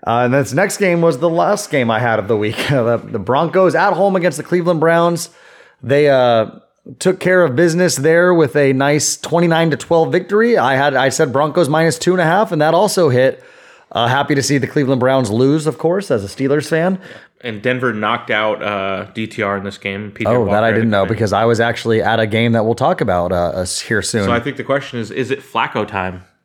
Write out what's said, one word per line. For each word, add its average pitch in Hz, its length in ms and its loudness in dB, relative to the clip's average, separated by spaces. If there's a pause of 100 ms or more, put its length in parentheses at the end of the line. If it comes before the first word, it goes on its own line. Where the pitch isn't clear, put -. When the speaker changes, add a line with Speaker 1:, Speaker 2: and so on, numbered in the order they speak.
Speaker 1:
Uh, 120 200 2
and 123 80 0
this 127 180 0
next 185 240 0
game 175 240 0
was 165 180 2
the 165 120 0
last 170 400 -2
game 123 200 0
I 110 80 2
had 113 200 2
of 101 100 -4
the 113 80 2
week. 104 200 -2
<laughs> - 140 -6
The, 117 340 2
the 113 140 -8
Broncos 156 560 0
at 180 200 2
home 185 220 0
against 170 200 0
the 147 80 -8
Cleveland 175 360 0
Browns. 170 500 2 (520)
They, 143 260 2
uh, 120 380 4 (520)
took 185 200 0
care 180 240 2
of 135 140 2
business 170 400 2
there 170 380 2
with 160 220 2
a 139 180 4
nice 143 420 0
twenty-nine 165 540 0
to 139 80 -2
twelve 165 340 0
victory. 202 460 2
I 135 160 2
had, 139 200 2
I 131 140 2
said 135 240 0
Broncos 147 380 0
minus 160 280 0
two 175 140 0
and 185 80 2
a 170 40 2
half, 190 280 0
and 160 80 -2
that 156 140 2
also 180 340 2
hit. 127 340 2 (480)
Uh, 117 160 0
happy 139 280 0
to 139 80 0
see 143 160 0
the 117 80 -2
Cleveland 135 340 0
Browns 131 300 2
lose, 139 360 2
of 160 120 -4
course, 185 320 -2
as 113 120 0
a 101 60 -8
Steelers 135 400 -2
fan. 180 320 -2 (400)
Speaker 2:
And 107 220 -10
Denver 127 320 -2
knocked 107 360 -4
out, 107 320 -2
uh, 98 520 -4
D 110 120 -8
T 107 140 -10
R 101 160 -2
in 95 80 -8
this 98 140 -10
game. 101 320 -8
P 110 140 -8
J 104 60 0
Speaker 1:
Oh, 120 140 2
that 104 180 0
I 113 60 2
Speaker 2:
Walker 110 60 0
Speaker 1:
didn't 113 160 0
know 98 140 2
Speaker 2:
had 95 60 -4
a 113 40 0
Speaker 1:
because 101 180 -2
I 110 140 2
was 117 120 2
actually 113 440 -2
at 113 180 0
a 113 60 0
game 113 260 0
that 113 140 0
we'll 113 80 0
talk 165 260 0
about, 90 320 0
uh, 90 40 0 (180)
us - 260 -6
here 107 220 -2
soon. 104 220 -4
Speaker 2:
So 98 80 0
I 117 80 0
think 131 180 -8
the 117 60 -10
question 135 340 -6
is, 110 120 -8
is 120 200 -6
it 131 100 -4
Flacco 113 480 -4
time? 92 360 -6 (200)